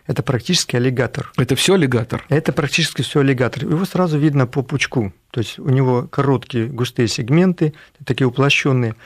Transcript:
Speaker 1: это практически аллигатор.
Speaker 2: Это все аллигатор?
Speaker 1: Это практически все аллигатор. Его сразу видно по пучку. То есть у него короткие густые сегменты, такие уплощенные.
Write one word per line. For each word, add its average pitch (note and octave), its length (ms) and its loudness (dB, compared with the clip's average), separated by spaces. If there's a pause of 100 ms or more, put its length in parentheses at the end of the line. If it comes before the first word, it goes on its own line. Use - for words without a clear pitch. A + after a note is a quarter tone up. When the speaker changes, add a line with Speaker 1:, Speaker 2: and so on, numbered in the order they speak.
Speaker 1:
это - 160 -4
практически C3 540 -2
аллигатор. B2 600 -2
Speaker 2:
Это C3 200 0
все F#3 180 2
аллигатор? B2+ 540 0
Speaker 1:
Это D#3 240 0
практически D3 500 -2
все - 180 0
аллигатор. B2+ 440 0
Его E3+ 200 0
сразу F3 340 0
видно C#3+ 280 2
по C3+ 160 -2
пучку. B2 500 -2 (180)
То - 100 -6
есть - 200 -8
у - 100 -4
него B2+ 400 2
короткие B2+ 560 0
густые B2 400 -2
сегменты, D#3 680 2 (300)
такие C3 220 0
уплощенные. B2+ 680 0 (120)